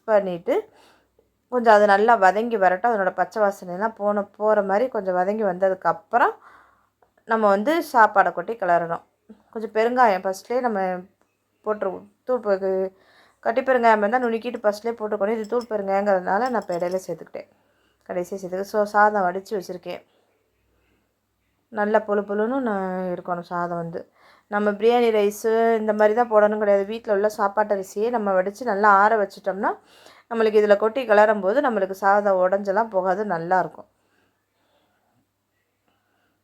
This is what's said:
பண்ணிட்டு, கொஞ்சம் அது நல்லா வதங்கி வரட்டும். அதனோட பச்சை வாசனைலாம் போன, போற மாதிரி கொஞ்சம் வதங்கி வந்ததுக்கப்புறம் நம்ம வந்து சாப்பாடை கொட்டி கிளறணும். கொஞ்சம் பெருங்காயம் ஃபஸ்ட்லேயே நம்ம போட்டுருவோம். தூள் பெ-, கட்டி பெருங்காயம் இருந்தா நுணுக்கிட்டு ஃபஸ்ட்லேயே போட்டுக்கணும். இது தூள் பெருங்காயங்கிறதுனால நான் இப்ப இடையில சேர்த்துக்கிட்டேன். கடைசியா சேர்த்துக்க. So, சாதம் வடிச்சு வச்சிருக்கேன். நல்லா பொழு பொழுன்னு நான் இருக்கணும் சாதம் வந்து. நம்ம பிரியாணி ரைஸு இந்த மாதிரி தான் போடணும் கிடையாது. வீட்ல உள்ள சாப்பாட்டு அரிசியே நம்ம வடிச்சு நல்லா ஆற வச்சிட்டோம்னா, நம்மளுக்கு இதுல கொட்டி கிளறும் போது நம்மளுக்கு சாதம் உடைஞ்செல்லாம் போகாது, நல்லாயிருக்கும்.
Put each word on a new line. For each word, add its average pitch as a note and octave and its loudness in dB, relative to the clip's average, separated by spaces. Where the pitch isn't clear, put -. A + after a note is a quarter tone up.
பண்ணிட்டு, G3 0
கொஞ்சம் A#3 6
அது G#3 6
நல்லா G#3 6
வதங்கி G#3 2
வரட்டும். F#3 2
அதனோட F#3+ 0
பச்சை F#3 -4
வாசனைலாம் G3+ -4
போன, G#3 -2
போற G#3+ 0
மாதிரி G3+ 0
கொஞ்சம் F#3+ -4
வதங்கி G#3 -2
வந்ததுக்கப்புறம் F#3+ -2
நம்ம A3+ 0
வந்து G#3 2
சாப்பாடை G#3 4
கொட்டி F3 -8
கிளறணும். E3+ -2
கொஞ்சம் A3 -10
பெருங்காயம் A3+ 2
ஃபஸ்ட்லேயே G#3+ -6
நம்ம A3+ -2
போட்டுருவோம். G3+ -6
தூள் B3+ -4
பெ-, F#3+ -2
கட்டி A#3 -2
பெருங்காயம் A#3 4
இருந்தா A3+ 2
நுணுக்கிட்டு A#3 -4
ஃபஸ்ட்லேயே G#3 -2
போட்டுக்கணும். G#3+ -4
இது A3 -6
தூள் A#3+ -4
பெருங்காயங்கிறதுனால G3 -2
நான் A3 -4
இப்ப F3+ -8
இடையில F3+ -4
சேர்த்துக்கிட்டேன். - -14
கடைசியா F#3 -6
சேர்த்துக்க. F#3+ -8
So, G#3+ -4
சாதம் G#3 2
வடிச்சு F#3+ -6
வச்சிருக்கேன். F3+ -10
நல்லா G#3+ 0
பொழு G#3 -2
பொழுன்னு G#3 -4
நான் G3 -4
இருக்கணும் F3 -8
சாதம் F3 -6
வந்து. E3 -10
நம்ம G#3 0
பிரியாணி A#3 2
ரைஸு G#3 0
இந்த G#3+ -2
மாதிரி G#3+ 4
தான் A#3 0
போடணும் G#3+ 4
கிடையாது. G3+ 2
வீட்ல A3 -6
உள்ள G3+ 2
சாப்பாட்டு G#3 -2
அரிசியே G3+ -4
நம்ம A3 -2
வடிச்சு G3 -2
நல்லா G#3+ 2
ஆற G3+ 4
வச்சிட்டோம்னா, G3 -4
நம்மளுக்கு A3 2
இதுல G#3 4
கொட்டி G#3+ -2
கிளறும் G#3 4
போது A3 0
நம்மளுக்கு G3 -2
சாதம் G3+ 2
உடைஞ்செல்லாம் G3 0
போகாது, F#3 -2
நல்லாயிருக்கும். F3 -4